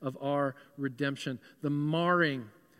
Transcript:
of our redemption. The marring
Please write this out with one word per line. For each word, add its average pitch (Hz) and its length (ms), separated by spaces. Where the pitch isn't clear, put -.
of 131 200
our 139 360
redemption. 139 640
The 147 100
marring 151 760